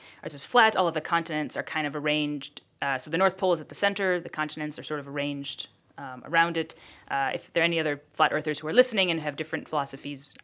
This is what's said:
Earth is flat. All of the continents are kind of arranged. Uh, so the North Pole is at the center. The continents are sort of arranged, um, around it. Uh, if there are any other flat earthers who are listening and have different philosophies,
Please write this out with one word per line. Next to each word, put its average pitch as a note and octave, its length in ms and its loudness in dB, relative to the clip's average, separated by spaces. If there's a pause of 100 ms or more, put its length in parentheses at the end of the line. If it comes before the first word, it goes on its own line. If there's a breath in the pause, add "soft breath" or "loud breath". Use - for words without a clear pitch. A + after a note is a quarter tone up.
(240 soft breath)
Earth D3+ 100 -8
is C#3 100 -8
flat. A3+ 320 4
All F3+ 100 4
of D#3+ 80 0
the E3+ 60 -2
continents E3 560 -2
are C3+ 60 -4
kind D3+ 240 -4
of C#3+ 100 -4
arranged. D3 640 -2 (220)
Uh, C3+ 160 0
so C#3+ 120 -8
the E3 80 0
North F#3+ 200 4
Pole F#3 160 2
is D3+ 80 -2
at - 80 -16
the - 40 -8
center. G3 460 0
The E3 80 -10
continents D3+ 500 -6
are - 40 -10
sort D3 180 -6
of C#3 80 -12
arranged, C#3+ 600 -6 (280)
um, C3 300 -12
around E3 320 4
it. D#3+ 160 -4 (360 soft breath)
Uh, C3+ 220 0
if - 220 -6
there E3 80 4
are - 20 4
any E3+ 160 2
other D3 220 0 (100)
flat D3+ 220 4
earthers D3 240 0
who - 100 -8
are D#3+ 60 -2
listening G#3 360 6
and E3 100 0
have D3+ 160 -4
different D3+ 300 -6
philosophies, C#3+ 760 -4